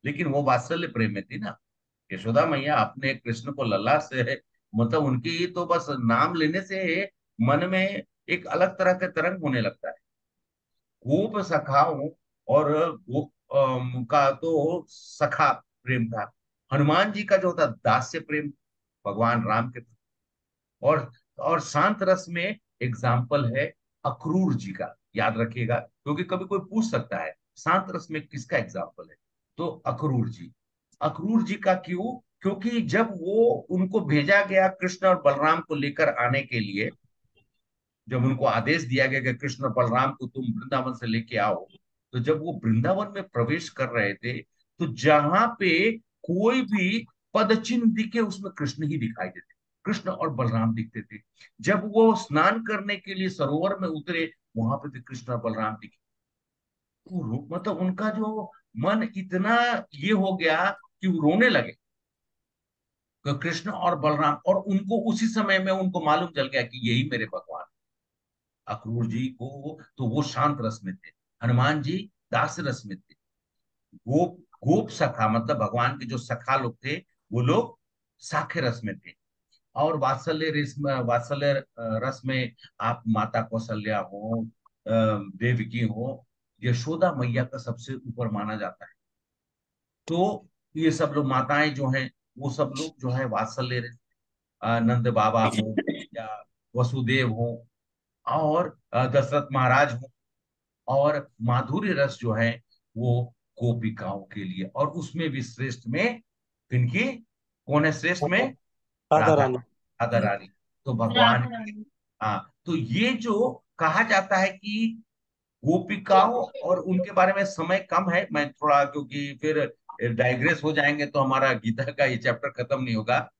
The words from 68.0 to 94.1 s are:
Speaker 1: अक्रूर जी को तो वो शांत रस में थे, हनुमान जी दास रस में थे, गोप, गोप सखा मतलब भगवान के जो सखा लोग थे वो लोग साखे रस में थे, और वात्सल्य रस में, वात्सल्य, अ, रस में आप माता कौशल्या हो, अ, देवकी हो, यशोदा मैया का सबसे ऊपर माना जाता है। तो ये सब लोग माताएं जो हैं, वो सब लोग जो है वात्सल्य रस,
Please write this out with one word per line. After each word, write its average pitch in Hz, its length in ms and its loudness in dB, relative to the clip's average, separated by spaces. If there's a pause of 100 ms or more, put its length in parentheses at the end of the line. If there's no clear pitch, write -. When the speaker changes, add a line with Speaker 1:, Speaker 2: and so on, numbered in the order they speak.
Speaker 1:
अक्रूर 110 400 -4
जी 123 200 -2
को 139 520 -10 (200)
तो 127 100 0
वो 139 140 0
शांत 143 380 0
रस 110 240 -4
में 92 100 -8
थे, - 160 -20 (340)
हनुमान 135 380 4
जी 175 280 -4 (220)
दास - 280 0
रस 135 260 -6
में 95 100 -12
थे, - 180 -20 (800)
गोप, 160 500 0 (200)
गोप 180 240 2
सखा 113 400 0
मतलब 113 280 2
भगवान 113 420 0
के - 60 -12
जो 120 140 -6
सखा 123 380 -2
लोग 120 280 -2
थे 143 120 -4 (360)
वो 120 80 0
लोग 170 380 2 (400)
साखे 151 420 -6
रस 117 240 -2
में 95 140 -8
थे, 85 120 -20 (640)
और 156 220 0
वात्सल्य 156 540 0
रस 147 280 -2
में, 139 160 0
वात्सल्य, 127 600 0
अ, 135 100 -2 (140)
रस 117 480 -4
में 127 260 -2 (280)
आप 120 280 -2
माता 110 340 0
कौशल्या 107 560 -4
हो, 107 500 -6 (380)
अ, 110 320 4 (180)
देवकी 120 440 0
हो, 113 460 -4 (360)
यशोदा 160 500 0
मैया 123 320 0
का 123 140 -10
सबसे 120 360 -10
ऊपर 120 340 -6
माना 104 280 -4
जाता - 280 -10
है। - 80 -20 (1120)
तो 180 400 0 (300)
ये 160 140 4
सब 147 240 0
लोग 147 120 2
माताएं 135 480 2
जो 135 140 -2
हैं, 131 220 -2 (280)
वो 139 120 -4
सब 147 280 -2
लोग 160 220 -8
जो 127 100 -4
है 127 140 -2
वात्सल्य 120 540 -4
रस, 117 200 -10 (640)